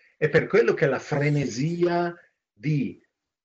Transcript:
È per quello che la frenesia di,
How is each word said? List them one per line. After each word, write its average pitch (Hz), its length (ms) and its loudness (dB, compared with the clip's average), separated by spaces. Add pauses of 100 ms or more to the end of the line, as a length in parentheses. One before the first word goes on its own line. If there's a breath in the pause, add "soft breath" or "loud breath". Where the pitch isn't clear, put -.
(160 soft breath)
È 151 120 0
per 160 180 2
quello 208 280 2
che 151 120 0
la 127 140 0
frenesia 156 1120 -2 (380 loud breath)
di, 147 520 -4 (400)